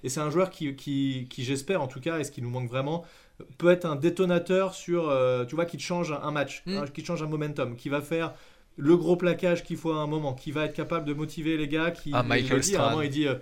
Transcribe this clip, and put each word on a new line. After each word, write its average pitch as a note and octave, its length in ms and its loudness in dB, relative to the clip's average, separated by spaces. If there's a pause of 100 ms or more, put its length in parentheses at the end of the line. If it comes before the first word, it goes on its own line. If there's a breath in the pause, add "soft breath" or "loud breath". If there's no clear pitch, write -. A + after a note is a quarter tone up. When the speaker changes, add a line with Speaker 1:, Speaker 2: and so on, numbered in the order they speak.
Speaker 1:
et C3+ 60 -6
c'est C#3 120 -4
un D3+ 100 -2
joueur F3+ 200 2
qui, C#3+ 240 -6
qui, C3+ 560 -2
qui, C3 140 -8
j'espère C3+ 360 0
en C#3 60 -2
tout C3 140 -12
cas, E3 180 -2
et D3+ 60 -2
ce C#3+ 80 -8
qui B2+ 100 -10
nous A#2+ 80 -4
manque B2 180 -4
vraiment, C#3 360 -2 (520 loud breath)
peut E3+ 140 6
être F3 140 6
un D#3+ 100 0
détonateur F3+ 800 2
sur, F3 340 -2
euh, B2+ 360 4
tu B2 100 -6
vois, E3 100 0
qui E3+ 120 -4
te C3 60 -10
change F3 280 -2
un, D3 120 -4
un D3 100 -2
match, C#3+ 340 -4
Speaker 2:
Mm. F#3+ 120 -4
Speaker 1:
hein, G3 140 -2
qui D#3+ 100 -10
te - 40 -14
change E3 160 -4
un D#3 60 -4
momentum, D3 480 -4
qui D3 120 -10
va C#3+ 120 0
faire E3 340 -4 (420 loud breath)
le D3+ 200 6
gros E3 200 2
plaquage F3 460 2
qu'il E3+ 140 -6
faut D#3+ 160 -2
à D#3 60 0
un D3+ 100 -2
moment, D3+ 260 -2
qui C#3 160 -10
va D3+ 140 0
être D3+ 100 -2
capable D#3+ 320 -4
de D3 80 -2
motiver D#3 420 -2
les D3+ 120 -2
gars, D#3+ 240 0
qui, D#3+ 200 -8
Speaker 2:
Ah, B2 120 4
Speaker 1:
il A#2+ 40 -2
Speaker 2:
Michael B2 280 2
Speaker 1:
le C3+ 60 4
dit, G3 120 0
à E3+ 60 4
un A#2 100 4
moment, - 60 -
Speaker 2:
Strahan. D#3 60 0
Speaker 1:
il D3 80 0
dit, D3 180 2
euh, B2+ 140 2